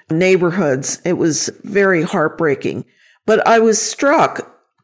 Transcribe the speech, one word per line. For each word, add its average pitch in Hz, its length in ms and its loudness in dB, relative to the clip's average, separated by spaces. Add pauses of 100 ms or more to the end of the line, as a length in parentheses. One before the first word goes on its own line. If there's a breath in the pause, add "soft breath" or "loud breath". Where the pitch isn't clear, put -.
(100)
neighborhoods. 170 920 0
It 175 140 -2
was 151 320 -2 (140)
very 196 360 2
heartbreaking. 156 840 -2 (400 soft breath)
But 214 200 2
I 226 120 4
was 220 200 2
struck - 800 -2 (240)